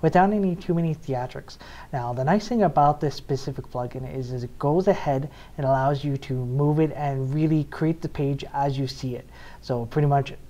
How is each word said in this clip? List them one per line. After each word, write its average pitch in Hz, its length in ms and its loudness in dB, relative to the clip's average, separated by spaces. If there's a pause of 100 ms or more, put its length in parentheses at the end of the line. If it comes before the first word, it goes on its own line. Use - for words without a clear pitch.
without 185 320 6
any 196 240 2
too 175 180 -2
many 165 220 0
theatrics. 127 600 -6 (340)
Now, 123 200 -2
the 127 120 -2
nice 202 240 2
thing 226 160 4
about 147 360 4
this 147 140 0
specific - 560 -6
plugin 127 420 -8
is, 131 200 -6
is 123 100 -6
it - 160 -10
goes 170 300 2
ahead 147 420 0 (260)
and 143 80 -4
allows 135 380 2
you 143 140 -2
to - 180 -6
move 139 460 2
it 156 160 4
and 135 360 -2
really 156 380 2
create 160 320 -2
the 156 60 -4
page 143 440 -2
as 139 240 0
you 135 120 -2
see 127 260 -6
it. 123 140 -12 (320)
So 120 260 -2
pretty 147 220 2
much 139 260 2 (160)